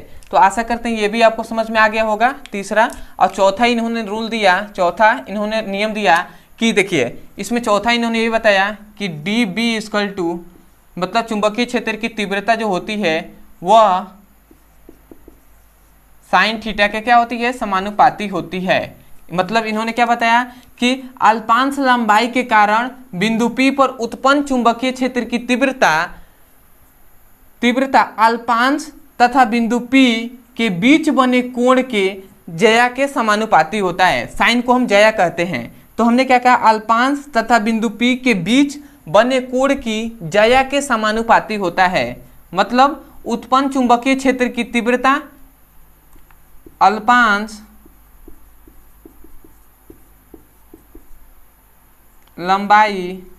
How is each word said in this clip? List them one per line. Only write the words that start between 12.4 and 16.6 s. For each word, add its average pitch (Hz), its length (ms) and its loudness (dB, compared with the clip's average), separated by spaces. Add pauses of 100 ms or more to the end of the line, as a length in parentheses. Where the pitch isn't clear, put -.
जो 220 140 -4
होती 196 280 -4
है 165 220 -2 (440)
वह 196 440 4 (2250)
sine 208 280 2
theta 208 300 -2